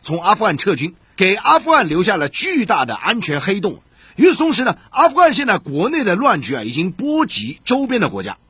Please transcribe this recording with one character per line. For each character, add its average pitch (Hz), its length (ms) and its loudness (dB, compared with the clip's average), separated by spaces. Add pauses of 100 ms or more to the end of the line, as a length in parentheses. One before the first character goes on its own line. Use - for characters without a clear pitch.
从 165 220 -6
阿 196 100 4
富 214 100 0
汗 175 140 0
撤 196 180 0
军， 147 200 -8 (200)
给 190 200 0
阿 302 240 2
富 320 100 -6
汗 285 180 4
留 156 140 -2
下 196 160 0
了 147 120 -2
巨 339 360 -2
大 165 200 0
的 113 100 -8
安 196 260 -4
全 147 180 -4
黑 196 200 -2
洞。 175 240 -6 (320)
与 339 160 6
此 - 60 -2
同 320 160 0
时 240 100 0
呢， 226 120 -2 (140)
阿 302 180 4
富 285 100 2
汗 320 180 6
现 285 100 0
在 202 140 0
国 151 300 -4
内 311 140 -2
的 185 120 2
乱 202 260 0
局 127 140 -6
啊， 113 80 -6
已 110 80 -6
经 165 200 -2
波 302 360 -2
及 110 360 -4
周 269 220 0
边 240 160 -2
的 156 80 -2
国 95 140 -8
家。 190 160 -10 (100)